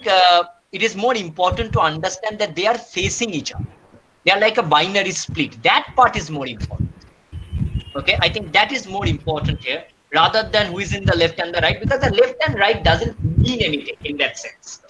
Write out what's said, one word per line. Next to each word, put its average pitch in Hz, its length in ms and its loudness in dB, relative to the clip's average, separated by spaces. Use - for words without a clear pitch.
uh, 180 360 6
it 185 120 -4
is 226 140 0
more 240 180 2
important 185 580 -2
to 220 60 2
understand 185 600 -2
that 202 140 -2
they 180 140 0
are 240 100 2
facing 196 560 -4
each - 200 -6
other. - 120 -8
They 185 60 4
are 196 80 2
like 214 180 2
a 190 60 2
binary 185 480 2
split. - 520 -6
That 262 320 2
part 233 220 4
is 156 120 -8
more 143 180 -6
important. - 440 -6
Okay, 185 260 -2
I 170 60 2
think 185 240 -4
that 208 220 0
is 254 140 -8
more 196 200 -6
important 147 560 -4
here 139 220 -6
rather 185 360 2
than 208 220 0
who 185 80 -6
is 196 140 -4
in 196 120 -4
the 185 100 4
left 165 240 2
and 170 160 -4
the 170 60 2
right, 160 180 2
because 269 220 0
the 269 120 2
left 247 220 4
and 294 140 -2
right 202 240 2
doesn't 165 320 2
mean 240 240 2
anything 151 420 -4
in 147 140 -6
that 139 200 -2
sense. - 520 -18